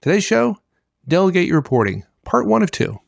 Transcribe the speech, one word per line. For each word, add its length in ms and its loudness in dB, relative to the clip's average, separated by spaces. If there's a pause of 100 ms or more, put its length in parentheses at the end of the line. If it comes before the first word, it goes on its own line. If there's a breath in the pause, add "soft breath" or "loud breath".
Today's 240 0
show, 320 0 (500)
Delegate 400 2
Your 100 0
Reporting, 480 0 (200)
part 220 0
one 160 2
of 80 0
two. 380 -6